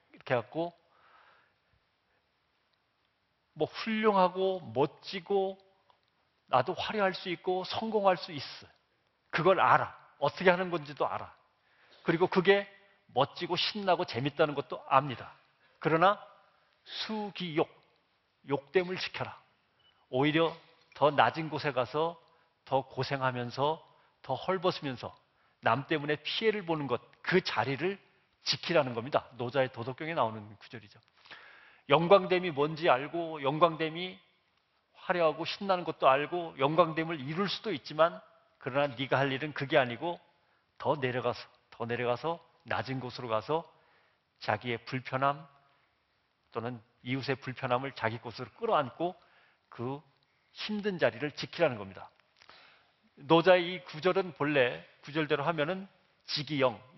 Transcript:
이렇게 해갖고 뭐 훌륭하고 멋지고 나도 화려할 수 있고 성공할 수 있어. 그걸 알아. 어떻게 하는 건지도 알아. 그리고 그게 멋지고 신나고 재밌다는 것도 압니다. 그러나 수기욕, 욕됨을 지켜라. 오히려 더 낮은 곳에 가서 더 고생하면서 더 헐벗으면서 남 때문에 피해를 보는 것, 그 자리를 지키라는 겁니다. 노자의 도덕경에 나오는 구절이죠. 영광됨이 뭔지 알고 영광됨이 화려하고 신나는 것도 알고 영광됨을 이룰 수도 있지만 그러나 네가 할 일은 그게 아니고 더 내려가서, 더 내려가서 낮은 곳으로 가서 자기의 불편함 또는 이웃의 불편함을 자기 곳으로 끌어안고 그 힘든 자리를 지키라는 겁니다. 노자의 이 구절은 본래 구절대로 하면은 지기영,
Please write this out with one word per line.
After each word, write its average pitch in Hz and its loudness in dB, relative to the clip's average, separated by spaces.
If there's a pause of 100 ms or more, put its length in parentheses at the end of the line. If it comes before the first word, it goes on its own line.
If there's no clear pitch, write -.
(120)
이렇게 - -4
해갖고 156 -4 (2750)
뭐 151 -2
훌륭하고 190 2 (140)
멋지고 190 -2 (880)
나도 - 2
화려할 202 -2
수 - -10
있고 185 -4
성공할 208 2
수 - -12
있어. - -12 (640)
그걸 170 6
알아. 127 4 (220)
어떻게 175 2
하는 180 4
건지도 147 -4
알아. 95 -6 (680)
그리고 165 2
그게 196 4 (380)
멋지고 156 0
신나고 185 0
재밌다는 147 0
것도 - -8
압니다. 135 0 (460)
그러나 165 4 (640)
수기욕, 180 -4 (800)
욕됨을 180 -2
지켜라. - -8 (680)
오히려 151 2 (380)
더 143 6
낮은 143 4
곳에 147 -4
가서 151 -2 (440)
더 135 0
고생하면서 131 -4 (360)
더 135 -6
헐벗으면서 156 -4 (440)
남 123 2
때문에 147 -2
피해를 214 -2
보는 156 -2
것, 123 -2 (220)
그 180 4
자리를 139 -2 (460)
지키라는 139 0
겁니다. 117 -2 (100)
노자의 127 -2
도덕경에 131 -8
나오는 110 -4
구절이죠. 107 -20 (920)
영광됨이 180 6
뭔지 151 0
알고 160 0
영광됨이 160 0 (760)
화려하고 160 0
신나는 185 -2
것도 156 2
알고 147 0
영광됨을 160 2
이룰 160 -4
수도 - -6
있지만 160 0 (380)
그러나 139 -2
네가 131 0
할 139 2
일은 135 -4
그게 143 0
아니고 131 -2 (600)
더 143 0
내려가서, 123 -2 (300)
더 - -10
내려가서 123 -4 (200)
낮은 113 -4
곳으로 123 -10
가서 127 -4 (720)
자기의 113 -2
불편함 139 -2 (1040)
또는 117 -8 (220)
이웃의 131 -4
불편함을 131 -4
자기 113 -4
곳으로 120 -12 (100)
끌어안고 175 -2 (540)
그 135 -8 (480)
힘든 208 -6
자리를 131 0
지키라는 135 -2
겁니다. 98 -14 (1040)
노자의 170 4
이 175 -10
구절은 180 -2
본래 143 0 (180)
구절대로 147 -2
하면은 170 -2 (400)
지기영, 131 -2 (160)